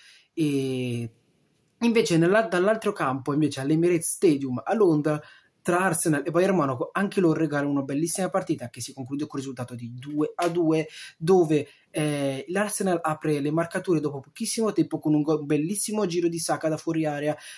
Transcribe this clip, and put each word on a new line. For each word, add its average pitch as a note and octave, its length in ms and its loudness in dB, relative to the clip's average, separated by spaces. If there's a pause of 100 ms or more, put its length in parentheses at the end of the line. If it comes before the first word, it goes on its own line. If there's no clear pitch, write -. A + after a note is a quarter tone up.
(320)
E C3 800 -2 (680)
invece A3+ 400 4
nella, F#3+ 240 6
dall'altro G#3 500 0
campo, C#3 400 -2
invece C#3+ 260 0
all'Emirates D#3+ 480 0
Stadium C3+ 560 0
a F#3 120 -2
Londra, D3+ 440 2 (440)
tra F3 160 2
Arsenal E3 440 2
e F3 60 -6
Bayern F#3 260 2
Monaco, C#3 360 0
anche G3 280 -2
loro D#3+ 200 4
regalano C#3+ 320 0
una C#3+ 100 0
bellissima D#3+ 480 -2
partita D3 400 -2
che - 120 -16
si B2 120 -10
conclude C#3 320 -6
con C#3+ 140 -8
il C3 60 -8
risultato B2+ 280 -10
di A#2+ 220 -12
due D3 400 -4
a F3 120 0
due, D#3+ 400 2 (300)
dove, D#3+ 500 4 (260)
eh, C#3+ 540 -2
l'Arsenal G3 560 0
apre D#3 380 -2
le D3 100 -2
marcature E3 480 0
dopo C#3+ 220 -4
pochissimo A3 500 -4
tempo D#3+ 260 0
con D3+ 160 0
un D3+ 80 4
go-, D3+ 220 0
bellissimo F#3 640 0
giro E3+ 220 0
di E3+ 100 -4
Saka D#3+ 300 -2
da D#3 80 0
fuori D#3+ 280 -2
area D3 320 -2 (200)